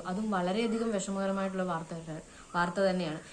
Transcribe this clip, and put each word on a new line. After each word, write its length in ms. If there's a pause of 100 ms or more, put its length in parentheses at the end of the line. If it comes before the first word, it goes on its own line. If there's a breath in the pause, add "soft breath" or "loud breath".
അതും 240
വളരെയധികം 600
വിഷമകരമായിട്ടുള്ള 720
വാർത്ത 320
തന്നെ, 260 (340 loud breath)
വാർത്ത 260
തന്നെയാണ്. 400 (120)